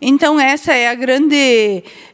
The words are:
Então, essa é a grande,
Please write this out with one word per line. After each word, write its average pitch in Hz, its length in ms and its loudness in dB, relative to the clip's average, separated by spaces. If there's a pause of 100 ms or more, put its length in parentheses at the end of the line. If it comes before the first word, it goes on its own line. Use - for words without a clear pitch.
Então, 294 380 0
essa 285 340 -2
é 240 160 0
a 240 60 -4
grande, 254 880 0 (300)